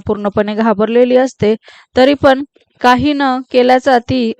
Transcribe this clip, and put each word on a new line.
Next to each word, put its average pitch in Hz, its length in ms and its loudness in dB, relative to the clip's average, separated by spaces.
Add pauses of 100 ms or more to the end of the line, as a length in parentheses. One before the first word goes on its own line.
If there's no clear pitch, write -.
पूर्णपणे 208 480 -4
घाबरलेली 226 640 0
असते, 226 360 -2 (420)
तरी 269 260 2
पण 269 220 2 (360)
काही 254 320 2
न 285 100 -4 (300)
केल्याचा 254 480 2
ती 233 400 -4